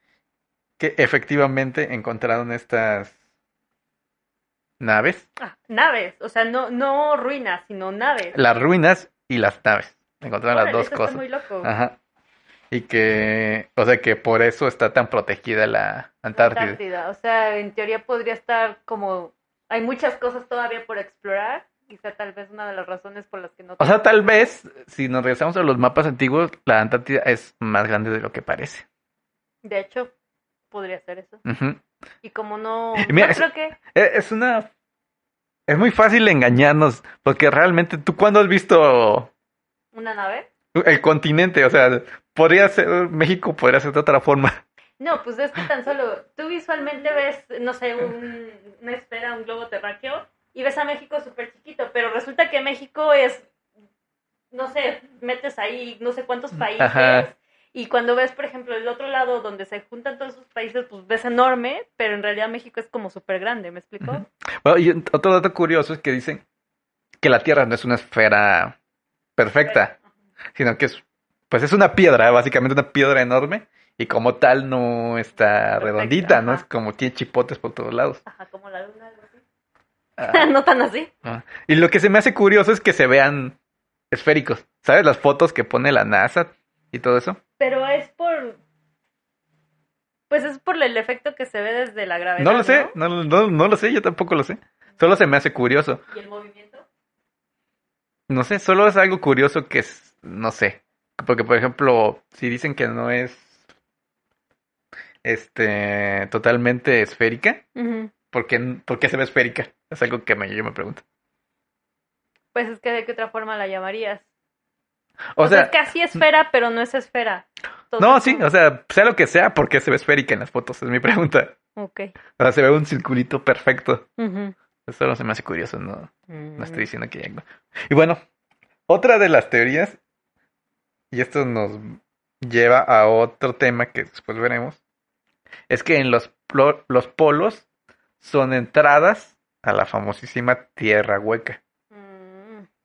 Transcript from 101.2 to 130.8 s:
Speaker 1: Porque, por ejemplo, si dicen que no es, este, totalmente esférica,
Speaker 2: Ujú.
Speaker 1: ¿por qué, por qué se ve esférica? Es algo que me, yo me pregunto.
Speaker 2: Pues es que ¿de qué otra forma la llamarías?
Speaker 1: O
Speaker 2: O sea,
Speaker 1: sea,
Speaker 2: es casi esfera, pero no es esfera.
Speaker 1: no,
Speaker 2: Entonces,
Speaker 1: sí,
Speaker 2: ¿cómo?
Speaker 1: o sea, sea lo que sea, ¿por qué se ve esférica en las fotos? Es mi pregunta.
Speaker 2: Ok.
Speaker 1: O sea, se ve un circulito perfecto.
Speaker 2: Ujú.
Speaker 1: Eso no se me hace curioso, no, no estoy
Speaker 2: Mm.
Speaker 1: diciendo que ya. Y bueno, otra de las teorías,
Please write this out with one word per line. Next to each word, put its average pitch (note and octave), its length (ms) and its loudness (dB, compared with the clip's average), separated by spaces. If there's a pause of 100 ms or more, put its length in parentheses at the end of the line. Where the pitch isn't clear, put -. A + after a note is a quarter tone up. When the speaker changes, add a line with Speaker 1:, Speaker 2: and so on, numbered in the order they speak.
Speaker 1:
Porque, A#2 180 -2
por A#2+ 120 2
ejemplo, B2 640 0 (120)
si B2 160 -6
dicen C3 240 -6
que A#2+ 140 -4
no A#2 220 -6
es, B2 240 -6 (1900)
este, G#2 1080 -4
totalmente A#2+ 720 0
esférica, A#2 640 -2 (100)
Speaker 2:
Ujú. A3+ 360 -8 (200)
Speaker 1:
¿por A#2+ 160 -6
qué, B2 120 -2 (260)
por B2 140 -6
qué C3 100 0
se - 80 -6
ve C3+ 80 -2
esférica? A#2+ 420 -4 (240)
Es - 120 -6
algo A#2+ 220 -4
que A2+ 100 0
me, G2+ 200 -8
yo G#2+ 100 -6
me A2+ 80 -10
pregunto. - 300 -12 (1500)
Speaker 2:
Pues A#3+ 160 -4
es A3+ 120 -14
que B3 100 -6
¿de A3+ 140 -4
qué A#3 80 -8
otra A3+ 160 -8
forma A3 280 -8
la G3+ 100 -6
llamarías? G3 540 -8 (1120)
Speaker 1:
O D#3 100 4
Speaker 2:
O D#3 40 4
sea, F#3+ 100 6
Speaker 1:
sea, - 80 6
Speaker 2:
es - 40 -6
casi D#4+ 320 0
esfera, D#4 500 2
pero A#3+ 180 2
no A#3 100 -4
es A#3+ 140 -6
esfera. A#3 520 -6 (460)
Speaker 1:
no, A#3 60 -4
Speaker 2:
Entonces, B3 260 6
Speaker 1:
sí, C4 100 2
Speaker 2:
¿cómo? G3 120 0
Speaker 1:
o D3 40 2
sea, D#3 380 4
sea G3 160 4
lo A#3 120 2
que D3+ 100 4
sea, - 280 4
¿por - 140 2
qué C#3 120 2
se - 100 -2
ve B2+ 60 2
esférica C#3+ 380 0
en G2+ 60 -4
las G#2+ 100 -12
fotos? - 320 -8
Es B2 60 -8
mi B2 120 -2
pregunta. - 560 0 (180)
Speaker 2:
Ok. G3+ 260 -14 (380)
Speaker 1:
O - 60 2
sea, B2+ 80 4
se C#3 100 2
ve C3+ 80 6
un D3+ 160 2
circulito B2+ 580 -4
perfecto. B2+ 720 -2
Speaker 2:
Ujú. G3+ 380 -8 (320)
Speaker 1:
Eso C3 200 -6
no B2+ 100 -2
se A#2+ 80 -10
me A2 80 -4
hace - 100 -10
curioso, - 360 -10
no, - 340 -16 (160)
no D3+ 360 -18
estoy E3 140 -14
Speaker 2:
Mm. - 20 -2
Speaker 1:
diciendo - 300 -10
que - 100 -16
ya. - 240 -16 (460)
Y C#3+ 40 0
bueno, D#3+ 240 4 (680)
otra G#3 320 6
de G3 100 4
las D3+ 220 4
teorías, C3 480 0 (1120)